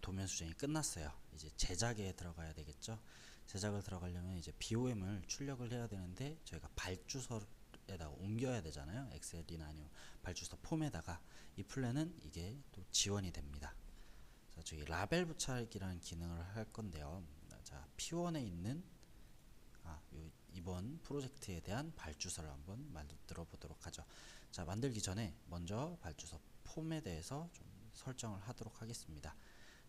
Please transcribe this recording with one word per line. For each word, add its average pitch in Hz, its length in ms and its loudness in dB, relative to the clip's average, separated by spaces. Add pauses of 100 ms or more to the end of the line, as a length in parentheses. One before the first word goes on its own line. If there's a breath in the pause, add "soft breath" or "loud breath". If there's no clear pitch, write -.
도면 95 240 2
수정이 82 280 0
끝났어요. 143 580 2 (240)
이제 78 200 -6
제작에 101 580 6
들어가야 82 400 -2
되겠죠. 80 460 -4 (460 loud breath)
제작을 101 380 4
들어가려면 90 520 0
이제 85 220 -2
비오엠을 107 720 4
출력을 127 440 0
해야 120 160 4
되는데 98 580 -2
저희가 - 300 -4
발주서에다가 95 1400 -2
옮겨야 110 460 4
되잖아요. 76 480 -2
엑셀이나 82 560 -4
아니면 76 240 -6 (320 loud breath)
발주서 - 400 -2
폼에다가. 135 580 2 (340 loud breath)
이 101 60 0
플랜은 135 600 4
이게 87 360 -2 (120)
또 98 180 -6
지원이 101 420 8
됩니다. 71 440 -2 (760 loud breath)
자, 82 140 -8
저기 76 220 -2
라벨 104 420 6
부착이라는 107 720 2
기능을 85 420 0 (140)
할 110 180 0
건데요. 87 500 -2 (400)
자, - 320 -10
피원에 170 460 4
있는, 107 420 2 (1000 loud breath)
아, 78 180 -6 (140)
요 78 160 -6 (220)
이번 92 500 0
프로젝트에 127 560 0
대한 131 360 0
발주서를 78 540 -2
한번 95 420 -6
만들어 73 540 -4
보도록 - 400 -8
하죠. 85 180 -6 (480 loud breath)
자, 90 140 -2
만들기 110 340 4
전에 95 460 2
먼저 98 560 0
발주서 82 380 -4 (240)
폼에 160 380 0
대해서 135 520 0
좀 - 120 -14 (280)
설정을 110 480 -2
하도록 107 400 -4
하겠습니다. 78 540 -4 (540 loud breath)